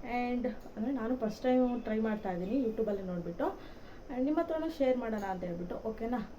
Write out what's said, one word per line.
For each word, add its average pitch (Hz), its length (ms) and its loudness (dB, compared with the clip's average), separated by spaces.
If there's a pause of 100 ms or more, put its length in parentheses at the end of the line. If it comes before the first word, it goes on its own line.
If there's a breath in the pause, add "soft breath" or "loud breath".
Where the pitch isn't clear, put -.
(180)
And 247 300 0
ಅಂದ್ರೆ - 440 -4
ನಾನು 247 260 0
ಫಸ್ಟ್ 214 260 -2
ಟೈಮ್ 254 380 6
ಟ್ರೈ 220 180 0
ಮಾಡ್ತಾ 208 320 0
ಇದ್ದೀನಿ, 202 320 2
YouTube-ಅಲ್ಲಿ 208 400 0
ನೋಡ್ಬಿಟ್ಟು. 175 440 -2 (640 loud breath)
And 254 140 0
ನಿಮ್ಮ 311 160 4
ಹತ್ರನೂ 330 300 0
ಶೇರ್ 262 280 4
ಮಾಡೋಣ 220 260 -2
ಅಂತ 185 200 -2
ಹೇಳ್ಬಿಟ್ಟು, 175 320 -4
ಓಕೆನಾ? 226 460 -2 (180)